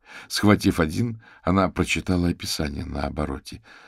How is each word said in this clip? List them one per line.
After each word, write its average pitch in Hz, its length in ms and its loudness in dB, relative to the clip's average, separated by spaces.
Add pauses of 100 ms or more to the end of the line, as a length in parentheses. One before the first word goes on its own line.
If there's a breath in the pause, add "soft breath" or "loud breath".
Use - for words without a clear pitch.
(280 loud breath)
Схватив 101 520 4
один, 107 420 -2 (200 soft breath)
она 92 260 2
прочитала 87 600 0
описание 80 560 -4
на 73 200 -6
обороте. 69 580 -6 (240 soft breath)